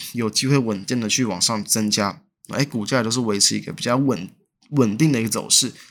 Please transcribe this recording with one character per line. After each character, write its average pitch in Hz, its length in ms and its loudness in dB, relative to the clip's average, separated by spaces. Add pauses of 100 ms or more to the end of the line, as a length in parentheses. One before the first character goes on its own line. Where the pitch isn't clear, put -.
(120)
有 117 160 -2
机 107 180 -2
会 139 120 6
稳 107 260 -2
健 123 160 -2
的 110 80 -2
去 131 160 2
往 92 160 -4
上 107 240 0
增 107 260 0
加， 101 300 0 (280)
诶， 131 180 -2
股 113 180 -4
价 123 180 0
都 110 80 0
是 123 100 -2
维 104 200 0
持 107 160 2
一 - 40 -4
个 - 120 -10
比 - 100 -10
较 120 140 0
稳-， 120 320 0 (440)
稳 117 260 2
定 156 120 4
的 123 80 2
一 113 40 0
个 113 80 0
走 110 180 -4
势， - 240 2 (180)